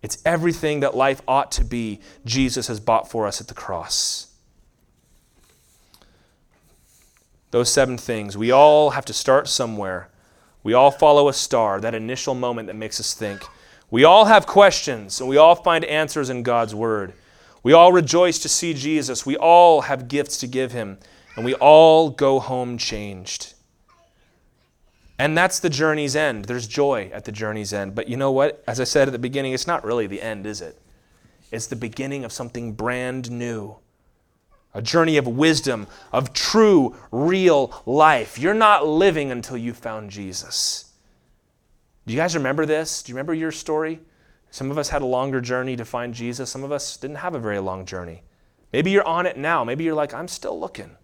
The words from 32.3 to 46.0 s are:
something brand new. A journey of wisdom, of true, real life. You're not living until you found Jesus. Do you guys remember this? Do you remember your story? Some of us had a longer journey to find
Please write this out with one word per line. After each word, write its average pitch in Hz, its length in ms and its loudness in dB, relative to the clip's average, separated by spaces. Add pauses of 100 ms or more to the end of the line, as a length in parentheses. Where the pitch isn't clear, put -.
something 120 420 -10
brand 123 560 -6
new. 113 460 -10 (960)
A 104 80 -8
journey 160 340 0
of 131 100 2
wisdom, 127 600 0 (240)
of 127 200 -2
true, 202 640 2 (160)
real 156 760 0
life. 139 540 2
You're 170 160 -2
not 208 320 4
living 156 460 0
until 123 240 -10
you 117 160 -8
found 110 380 -12
Jesus. - 760 -8 (1200)
Do 113 80 -8
you 139 60 -2
guys 170 160 -2
remember 147 280 -2
this? 156 380 -4
Do - 80 -18
you 123 60 -12
remember 151 180 -6
your 160 160 -6
story? 160 500 -6 (500)
Some 135 200 -10
of 143 80 -6
us 143 120 -6
had 143 120 -4
a 131 40 -6
longer 131 340 -4
journey 127 360 -6
to 120 80 -10
find 120 300 -10